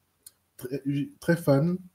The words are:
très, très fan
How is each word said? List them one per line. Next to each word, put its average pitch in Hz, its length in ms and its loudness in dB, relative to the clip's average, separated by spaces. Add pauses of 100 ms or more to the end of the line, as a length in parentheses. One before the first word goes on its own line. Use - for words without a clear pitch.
(580)
très, 131 260 -8 (360)
très 170 160 2
fan 160 440 2 (160)